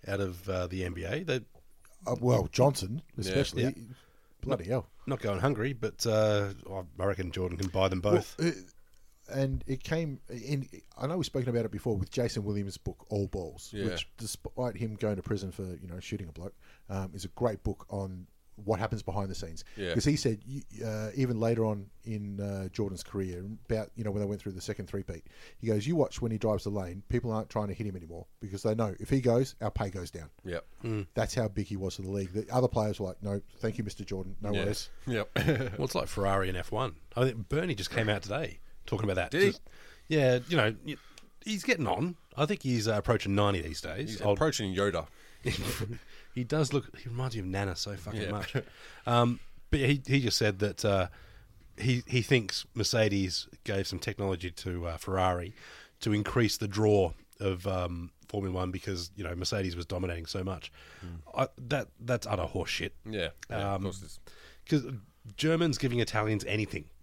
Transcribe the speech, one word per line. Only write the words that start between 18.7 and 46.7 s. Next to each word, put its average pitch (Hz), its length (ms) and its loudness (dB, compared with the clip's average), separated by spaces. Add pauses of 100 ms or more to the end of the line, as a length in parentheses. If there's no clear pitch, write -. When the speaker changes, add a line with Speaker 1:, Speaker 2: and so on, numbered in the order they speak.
Speaker 2:
happens 107 220 -2
behind 101 280 -2
the 90 40 -6
scenes. 82 300 -8 (120)
Speaker 3:
Yeah. 92 160 -2
Speaker 2:
'Cause 110 140 2
he 151 100 4
said, 113 320 0
y-, 139 140 -8 (200)
uh, 107 320 -2
even 123 240 2
later 113 280 4
on 104 240 -2 (140)
in, 104 360 -4
uh, 98 300 -4
Jordan's 95 320 -2
career, 92 420 -4 (240)
about, 110 280 0
you 117 80 -6
know, 107 60 0
when 104 120 0
they 101 40 0
went 101 140 -2
through 98 120 -6
the 90 100 -8
second 101 240 -6
three-peat, 95 400 -6 (320)
he 113 80 -4
goes, 107 200 4
"You 165 80 2
watch - 280 2
when 113 100 0
he 107 60 0
drives 107 260 2
the 101 60 -2
lane, 98 400 -4
people 120 220 0
aren't 110 180 -2
trying 107 180 0
to 95 60 -4
hit 107 120 -4
him 95 100 -4
anymore 85 300 -12 (140)
because 98 220 -6
they 110 120 4
know 110 240 0
if 104 120 -6
he 135 100 6
goes, 123 400 4
our 107 100 -2
pay 104 200 -2
goes 90 200 -6
down." 80 200 -12 (140)
Speaker 3:
Yep. 87 220 -6 (180)
Speaker 1:
Mm. 107 280 -2
Speaker 2:
That's 113 220 0
how 113 140 2
big 101 180 -2
he 101 100 -4
was 92 200 -4
to 101 60 -8
the 92 80 -4
league. 98 220 -2
The 107 180 -2
other 127 180 4
players 107 300 2
were 95 100 -2
like, 90 140 -10
"No, 101 200 -2 (160)
thank - 180 -2
you, 117 80 -2
Mister 104 200 -6
Jordan, 95 360 -6
no 104 140 -2
Speaker 3:
Yeah. 87 100 0
Speaker 2:
worries." 104 240 -2 (180)
Speaker 3:
Yep. 117 280 0
<laughs> 127 420 2
Speaker 1:
Well, 143 80 0
it's 127 100 -4
like - 140 0
Ferrari 98 400 4
and 92 80 0
F 87 160 -4
one. 107 240 0 (180)
I 123 120 4
think 113 240 -2
Bernie 160 240 0
just 98 160 -4
came 113 180 2
out 104 140 2
today - 380 -6 (260)
talking 107 180 0
about 95 120 2
that. 87 160 0
Speaker 3:
Did 175 100 4
he? 202 80 8
Speaker 1:
Just, - 100 -8 (480)
yeah, 131 300 6 (100)
you 170 80 4
know, 110 180 6 (120)
y-, 147 100 -6 (480)
he's 208 200 -2
getting 165 220 2
on. 165 300 0 (220)
I 147 80 4
think 135 160 -2
he's, 117 260 2
uh, 113 60 4
approaching 104 400 2
ninety 101 260 4
these 78 220 -6
days. 107 300 -6
Speaker 3:
He's 107 100 -6
Speaker 1:
Old 104 160 6
Speaker 3:
approaching 113 360 2
Yoda. 90 340 2 (360)
Speaker 1:
<laughs> 110 540 -2 (360)
He 123 100 -2
does 147 300 2